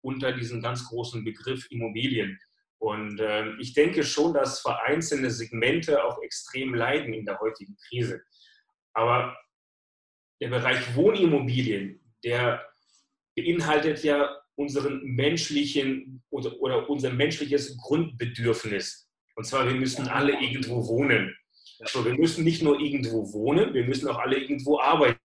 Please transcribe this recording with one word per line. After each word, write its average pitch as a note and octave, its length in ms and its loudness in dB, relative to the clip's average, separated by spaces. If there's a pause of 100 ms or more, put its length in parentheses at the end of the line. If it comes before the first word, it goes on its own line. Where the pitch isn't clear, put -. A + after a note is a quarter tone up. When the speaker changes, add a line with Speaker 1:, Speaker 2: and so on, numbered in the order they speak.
Speaker 1:
unter C3 300 -2
diesen A#2 300 -6
ganz B2 260 -4
großen A#2 380 -6
Begriff C3 440 -6
Immobilien. A2+ 680 -4 (400)
Und, G#2+ 420 -4
ähm, A2 380 -2
ich A#2+ 140 -10
denke D#3+ 300 4
schon, D#3 300 2
dass C3+ 280 0
vereinzelte C3+ 680 0
Segmente B2 760 0
auch - 200 -2
extrem C3 500 -8
leiden B2 400 0
in G#2+ 120 -8
der G2 140 -6
heutigen G2+ 360 -6 (140)
Krise. A2+ 320 -4 (720)
Aber A#2+ 440 0 (1040)
der A#2+ 80 -4
Bereich B2 460 0
Wohnimmobilien C3 1040 2 (240)
der A#2+ 420 0 (680)
beinhaltet D#3 680 2
ja C#3+ 340 2 (180)
unseren C#3 480 -2
menschlichen C#3 1300 0
oder, C3+ 300 -6
oder C3 300 0
unser C3+ 220 0
menschliches C#3+ 680 0
Grundbedürfnis. A#2 1300 -2 (260)
Und A2 100 -8
zwar, C3 200 0
wir C3 100 2
müssen C3 320 -2
alle C3+ 260 2
irgendwo A#2+ 540 -2
wohnen. A2+ 480 2 (440)
Speaker 2:
Ja. A2 80 -10
Speaker 1:
So, B2 180 -2
wir B2 100 2
müssen E3 280 2
nicht D#3+ 180 2
nur C#3+ 180 4
irgendwo A2+ 540 -2
wohnen, C3+ 400 2
wir A#2+ 120 2
müssen C3+ 220 -2
auch A#2 120 -2
alle B2+ 180 0
irgendwo C#3 420 2
arbeiten. C#3 500 6